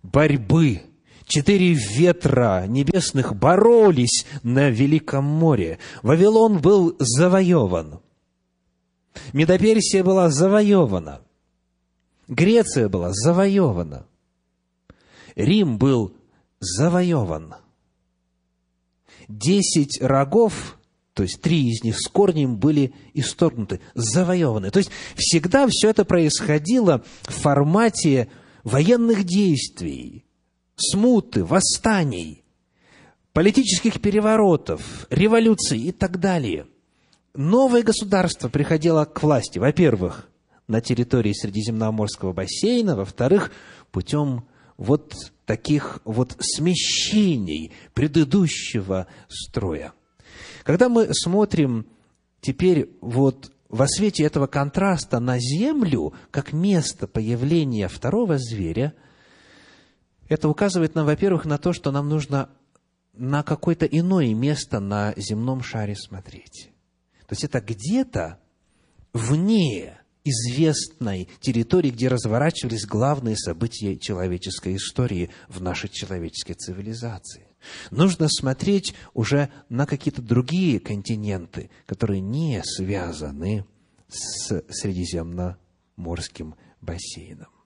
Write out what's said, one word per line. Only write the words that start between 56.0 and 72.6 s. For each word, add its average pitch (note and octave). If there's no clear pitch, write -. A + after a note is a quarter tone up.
как -
место E3
появления A#2+
второго E3+
зверя, A#2
это D#3
указывает F3
нам, D#3
во-первых, D#3+
на D3
то, F3
что D3
нам C#3+
нужно C#3
на C3+
какое-то D#3+
иное E3
место C3+
на G#2
земном A2+
шаре G#2
смотреть. -
То -
есть -
это C3+
где-то G#2+
вне C#3+
известной A#2+
территории, C3
где A#2+
разворачивались A#2